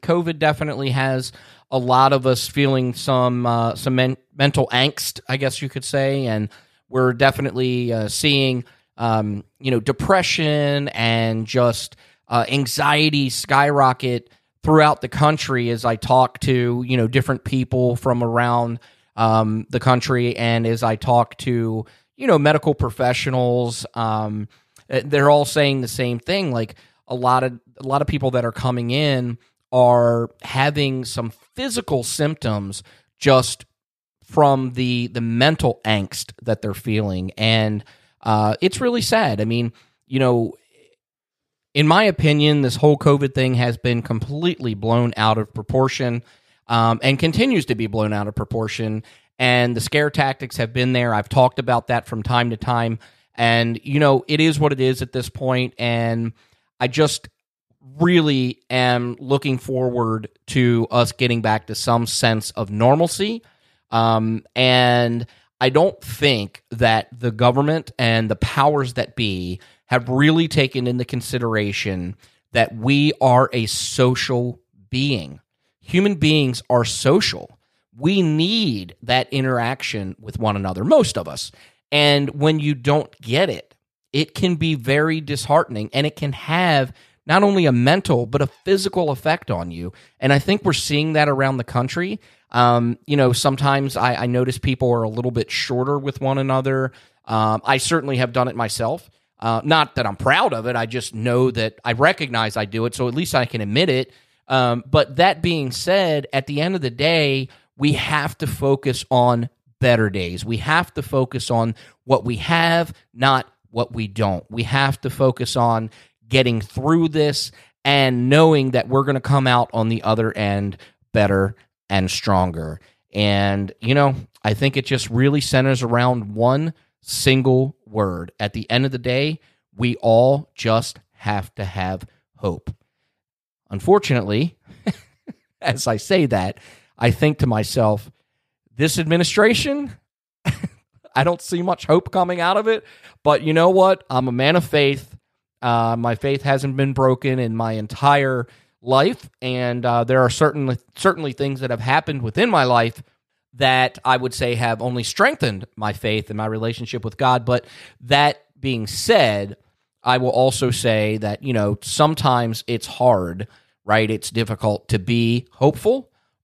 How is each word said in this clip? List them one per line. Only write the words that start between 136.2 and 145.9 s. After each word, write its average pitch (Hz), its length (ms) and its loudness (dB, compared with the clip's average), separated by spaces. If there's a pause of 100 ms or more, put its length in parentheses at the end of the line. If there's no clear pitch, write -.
that, 98 320 -4 (380)
I 117 140 2
think 151 280 0
to 143 80 2
myself, 107 640 0 (640)
this 151 220 0
administration, 208 920 0 (640)
<laughs> - 580 -16
I 131 80 2
don't 170 180 -2
see 175 200 -4
much 180 240 -4
hope 175 260 2
coming 180 280 -2
out 180 180 0
of 220 100 -2
it. 220 180 -2 (380)
But 147 180 4
you 156 120 0
know 165 160 6
what? 190 400 4
I'm 127 180 0
a 123 40 -2
man 135 240 2
of 175 80 4
faith. 139 520 0 (460)
Uh, 117 360 0